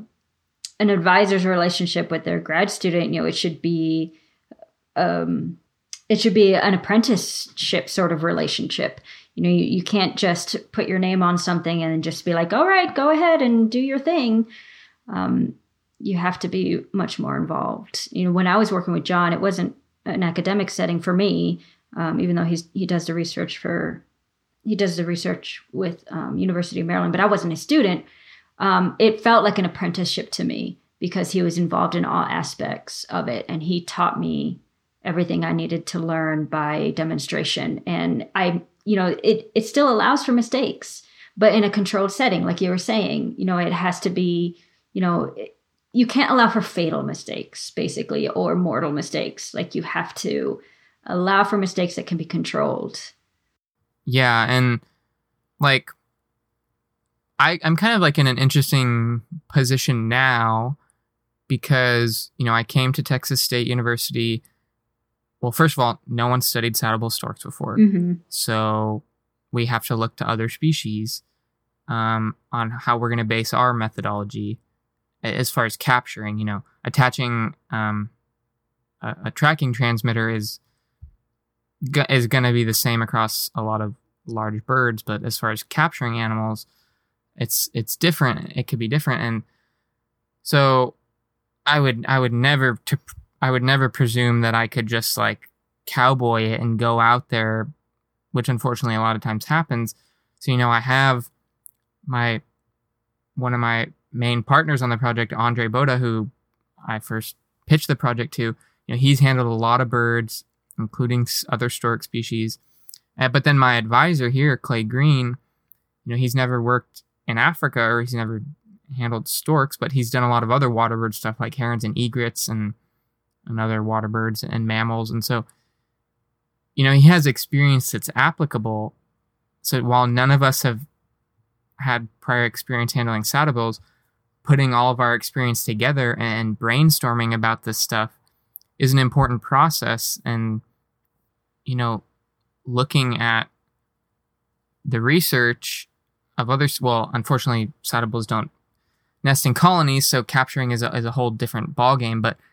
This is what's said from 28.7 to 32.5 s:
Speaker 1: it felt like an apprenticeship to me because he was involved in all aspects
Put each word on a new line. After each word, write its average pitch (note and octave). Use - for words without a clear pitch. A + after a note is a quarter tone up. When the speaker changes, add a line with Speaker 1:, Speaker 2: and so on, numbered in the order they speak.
Speaker 1:
it A3
felt A#3
like G3+
an F#3+
apprenticeship F3
to -
me -
because F3
he F3+
was E3+
involved E3+
in F3
all -
aspects -